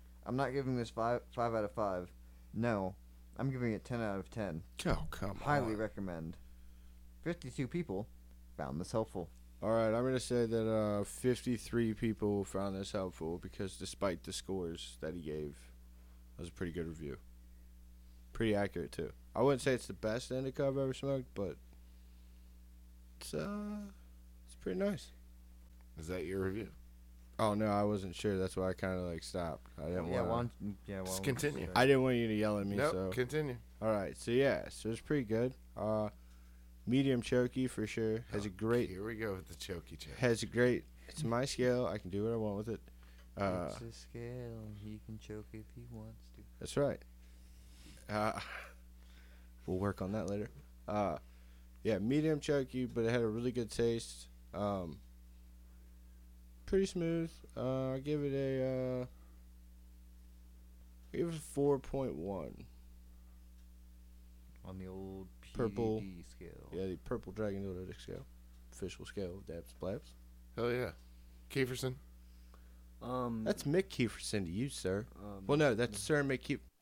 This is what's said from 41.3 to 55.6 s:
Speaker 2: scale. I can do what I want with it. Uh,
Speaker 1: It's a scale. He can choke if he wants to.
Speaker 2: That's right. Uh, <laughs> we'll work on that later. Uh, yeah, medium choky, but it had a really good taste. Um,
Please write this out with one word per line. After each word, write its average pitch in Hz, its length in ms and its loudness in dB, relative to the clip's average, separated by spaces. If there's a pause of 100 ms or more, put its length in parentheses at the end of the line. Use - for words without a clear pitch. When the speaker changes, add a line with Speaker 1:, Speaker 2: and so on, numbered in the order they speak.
Speaker 2:
scale. 123 420 4
I 95 120 0
can 92 120 -10
do 101 140 0
what 113 80 2
I 117 40 2
want 107 220 0
with 107 100 -4
it. 110 120 -4 (580)
Uh, 92 320 2
Speaker 1:
It's 52 100 -8
a 117 120 -10
scale. 117 760 -10 (140)
He 107 240 -8
can 110 120 -10
choke 107 340 -12
if 110 120 -12 (100)
he 120 160 -12
wants 110 300 -12 (160)
to. - 60 -18 (160)
Speaker 2:
That's - 180 -4
right. 139 240 4 (1080)
Uh, 107 300 2 (600)
<laughs> - 680 -20
we'll 92 120 0
work 98 240 0
on 95 100 -2
that 104 160 0
later. 104 220 -2 (360)
Uh, 101 300 2 (680)
yeah, 107 140 4
medium 147 420 4
choky, 131 440 2
but 117 200 2
it 113 60 4
had 120 120 4
a 113 60 4
really 117 240 0
good 113 180 0
taste. - 560 0 (280)
Um, 95 440 0 (1700)